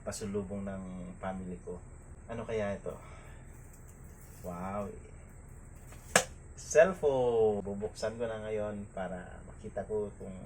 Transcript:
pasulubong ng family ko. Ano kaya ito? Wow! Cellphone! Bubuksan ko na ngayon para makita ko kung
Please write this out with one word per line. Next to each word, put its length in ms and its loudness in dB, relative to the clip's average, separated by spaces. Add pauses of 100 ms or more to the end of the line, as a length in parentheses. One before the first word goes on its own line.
pasulubong 640 -2
ng 480 -6
family 480 -4
ko. 160 -6 (480)
Ano 160 -4
kaya 320 2
ito? 160 -4 (1500)
Wow! 480 -2 (1700)
Cellphone! 1040 8
Bubuksan 560 -2
ko 80 2
na 160 -2
ngayon 480 0
para 400 -4 (160)
makita 400 -6
ko 320 0
kung 160 -6 (100)